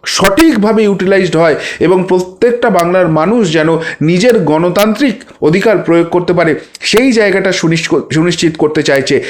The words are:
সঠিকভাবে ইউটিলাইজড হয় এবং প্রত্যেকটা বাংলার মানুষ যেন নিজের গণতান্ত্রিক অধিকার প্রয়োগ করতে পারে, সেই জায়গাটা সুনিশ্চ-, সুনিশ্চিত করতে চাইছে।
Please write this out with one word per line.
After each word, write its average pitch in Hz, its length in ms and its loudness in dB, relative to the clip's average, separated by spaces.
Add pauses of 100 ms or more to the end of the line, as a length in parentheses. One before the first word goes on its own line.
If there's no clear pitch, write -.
সঠিকভাবে 226 800 2
ইউটিলাইজড 190 520 0
হয় 156 200 2 (240)
এবং 180 280 2
প্রত্যেকটা 226 640 0
বাংলার 180 380 0
মানুষ 170 440 0
যেন 160 160 0 (320)
নিজের 180 380 2
গণতান্ত্রিক 190 840 0 (180)
অধিকার 190 360 2
প্রয়োগ 165 300 0
করতে 175 240 -2
পারে, 165 220 0 (260)
সেই 247 320 0
জায়গাটা 196 400 0
সুনিশ্চ-, 165 600 -2
সুনিশ্চিত 160 440 0
করতে 151 260 0
চাইছে। 139 480 0